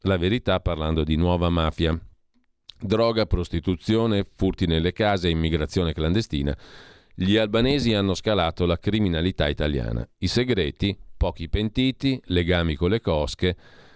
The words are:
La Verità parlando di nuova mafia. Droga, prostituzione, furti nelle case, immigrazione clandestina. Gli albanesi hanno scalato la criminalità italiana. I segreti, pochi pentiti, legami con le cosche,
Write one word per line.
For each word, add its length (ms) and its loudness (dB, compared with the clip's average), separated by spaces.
La 140 0
Verità 440 0
parlando 440 -2
di 120 0
nuova 320 2
mafia. 500 -2
Droga, 460 0
prostituzione, 1000 0
furti 320 0
nelle 260 2
case, 360 0
immigrazione 640 0
clandestina. 640 -2
Gli 220 2
albanesi 580 2
hanno 200 0
scalato 520 0
la 120 2
criminalità 680 0
italiana. 580 -2
I 80 -2
segreti, 720 0
pochi 320 -4
pentiti, 800 -2
legami 480 2
con 160 0
le 100 0
cosche, 560 -2